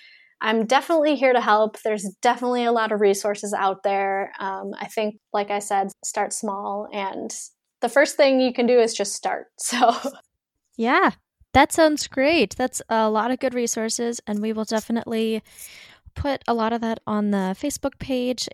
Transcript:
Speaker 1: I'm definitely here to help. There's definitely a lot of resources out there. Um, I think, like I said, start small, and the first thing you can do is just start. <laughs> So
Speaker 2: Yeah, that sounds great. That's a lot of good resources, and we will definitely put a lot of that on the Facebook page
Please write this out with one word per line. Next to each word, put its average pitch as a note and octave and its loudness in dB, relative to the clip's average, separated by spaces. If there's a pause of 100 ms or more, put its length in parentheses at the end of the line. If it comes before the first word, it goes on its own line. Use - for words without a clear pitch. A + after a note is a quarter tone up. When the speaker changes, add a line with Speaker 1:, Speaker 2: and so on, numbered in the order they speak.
(400)
Speaker 1:
I'm A3 0
definitely D4 4
here B3+ 4
to A#3+ 4
help. G#3+ 2
There's G#3+ -4 (180)
definitely B3 0
a A#3 2
lot A3 0
of G#3 -2
resources G#3 0
out F#3+ -2
there. G3 -2
Um, G3 -8
I - -10
think, G#3+ -4 (160)
like G3+ -2
I G3+ -2
said, G3 -2 (140)
start G#3 -4
small, G3+ -6
and F#3+ -8 (480)
the A#3+ 0
first C#4+ 2
thing C4+ 6
you B3+ 2
can A#3+ 2
do B3 6
is A3+ 4
just G3+ -4
start. - -6
<laughs> - -20
So A#3+ 2 (840)
Speaker 2:
Yeah, C4+ 2 (420)
that C#4 6
sounds D#4 2
great. C#4 2
That's - -4
a A3 2
lot A3 0
of B3+ -2
good B3+ -2
resources, A#3 -2
and G#3 -4
we A3 -2
will A3 -4
definitely A3 -2 (720)
put C#4 -4
a A#3 0
lot A3+ 0
of A#3 -2
that A3+ -4
on G#3 0
the F#3+ 0
Facebook - -6
page B3+ -4